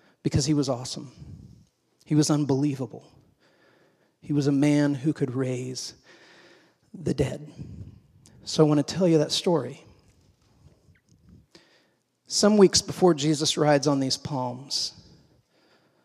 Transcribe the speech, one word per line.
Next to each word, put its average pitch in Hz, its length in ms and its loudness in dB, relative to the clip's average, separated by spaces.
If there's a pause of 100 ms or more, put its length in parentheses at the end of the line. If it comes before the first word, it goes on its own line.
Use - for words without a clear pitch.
(240)
because 147 220 0
he 156 80 0
was 143 140 0
awesome. 123 460 -8 (920)
He 156 120 -2
was 147 140 4
unbelievable. 139 760 -2 (1120)
He - 140 -8
was 143 140 0
a 147 40 2
man 147 420 2
who 139 200 -2
could 127 220 -4
raise 127 580 -8 (1000)
the 151 200 -6
dead. 139 380 -4 (920)
So - 220 2
I - 20 4
want 147 180 2
to - 100 -10
tell 180 120 2
you 165 120 4
that 147 120 -2
story. 147 540 -2 (2500)
Some 208 320 2
weeks 190 240 6
before 175 320 2
Jesus 147 440 -2
rides 147 280 4
on 143 140 2
these 131 180 -2
palms, 127 760 -8 (1120)